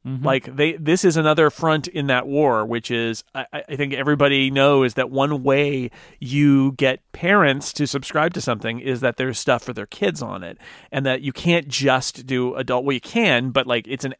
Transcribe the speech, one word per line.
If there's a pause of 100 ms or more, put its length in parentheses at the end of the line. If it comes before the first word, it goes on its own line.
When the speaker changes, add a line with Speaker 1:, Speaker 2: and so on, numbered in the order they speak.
Speaker 1:
Mm-hmm.
Speaker 2:
Like,
they,
this
is
another
front
in
that
war,
which
is, (100)
I,
I,
I
think
everybody
knows
that
one
way (280)
you
get (100)
parents
to
subscribe
to
something
is
that
there's
stuff
for
their
kids
on
it, (340)
and
that
you
can't
just
do
adult,
well,
you
can,
but,
like,
it's
an